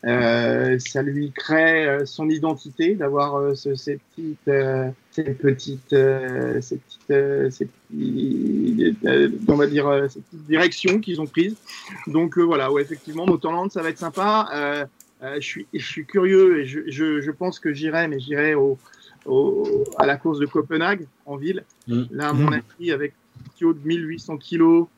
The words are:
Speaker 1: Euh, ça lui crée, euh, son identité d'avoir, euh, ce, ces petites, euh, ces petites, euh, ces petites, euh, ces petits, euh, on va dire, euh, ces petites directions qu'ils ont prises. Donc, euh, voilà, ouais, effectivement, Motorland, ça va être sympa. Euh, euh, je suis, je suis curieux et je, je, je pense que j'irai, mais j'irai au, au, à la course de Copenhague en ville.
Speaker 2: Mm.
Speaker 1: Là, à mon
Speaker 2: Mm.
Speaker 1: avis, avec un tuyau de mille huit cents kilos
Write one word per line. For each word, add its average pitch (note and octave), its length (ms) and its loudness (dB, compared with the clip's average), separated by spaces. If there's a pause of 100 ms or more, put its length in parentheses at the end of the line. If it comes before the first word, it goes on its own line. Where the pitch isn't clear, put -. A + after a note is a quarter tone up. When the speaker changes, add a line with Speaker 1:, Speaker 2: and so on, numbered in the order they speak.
Speaker 1:
Euh, A#2+ 720 2
ça C3+ 240 -4
lui C#3+ 280 -2
crée, D#3+ 560 2
euh, C#3+ 200 0
son D#3 240 -4
identité D#3 640 -2
d'avoir, C#3+ 420 0
euh, C#3+ 180 0
ce, C#3 200 -4
ces C#3 240 -6
petites, D#3 500 -10
euh, C3+ 400 2 (220)
ces D#3+ 140 -4 (100)
petites, C3+ 580 -2
euh, C3 720 2
ces B2+ 160 -8
petites, - 320 -12
euh, C#3 400 2
ces C#3 160 -6
petits, - 1400 0
euh, C#3 240 4 (180)
on D3 100 4
va D3 100 4
dire, C#3+ 220 2
euh, C#3 200 2
ces C3+ 120 -12
petites D#3 260 -20
directions F3+ 540 2
qu'ils F3 200 -6
ont D#3 60 -4
prises. F3 280 0 (520)
Donc, D#3+ 320 0
euh, F3 40 4
voilà, C#3+ 300 2
ouais, C#3+ 80 2
effectivement, D#3 460 -6
Motorland, F3 440 0
ça F3+ 120 -6
va D#3+ 80 -2
être D#3 80 -10
sympa. G3+ 560 0
Euh, D3 320 -4 (360)
euh, C3+ 120 -10
je C#3+ 120 -6
suis, - 280 -12
je C#3 120 -6
suis D3+ 200 -10
curieux F#3 560 6
et - 40 -2
je, C#3 200 -8
je, D3+ 340 -2
je C#3+ 100 -6
pense F3+ 300 -6
que D#3 140 -4
j'irai, D#3+ 340 -2
mais C#3 120 -4
j'irai D3 340 0
au, C#3 240 2 (480)
au, C#3 580 2 (140)
à C#3+ 80 4
la C#3+ 100 2
course D3+ 220 -2
de C#3+ 80 0
Copenhague E3 600 -2 (200)
en C#3+ 100 -10
ville. F3+ 260 -6 (260)
Speaker 2:
Mm. A#2+ 220 0
Speaker 1:
Là, C#3+ 200 -4
à - 20 0
mon C#3 160 4
Speaker 2:
Mm. - 140 0 (160)
Speaker 1:
avis, F3 140 -4
avec C#3+ 200 -4 (260)
un - 160 -20
tuyau E3 200 2
de D3 120 -10
mille E3 220 -2
huit D#3+ 120 -10
cents D#3 180 -10
kilos E3 480 4 (120)